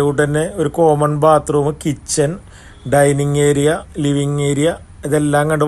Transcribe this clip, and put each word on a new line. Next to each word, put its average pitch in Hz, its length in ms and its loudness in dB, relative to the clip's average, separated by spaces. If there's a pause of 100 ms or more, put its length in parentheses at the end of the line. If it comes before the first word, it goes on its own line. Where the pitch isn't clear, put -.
കൂട്ട് 143 180 0
തന്നെ 151 220 -2 (160)
ഒരു 147 160 0
കോമൺ 151 340 2 (140)
ബാത്റൂം, 147 420 2 (160)
കിച്ചൺ, 147 480 -2 (640)
ഡൈനിങ് 143 520 2
ഏരിയ, 143 220 2 (360)
ലിവിങ് 143 440 -2
ഏരിയ, 143 200 0 (380)
ഇതെല്ലാം 147 440 0
കണ്ട് 151 160 0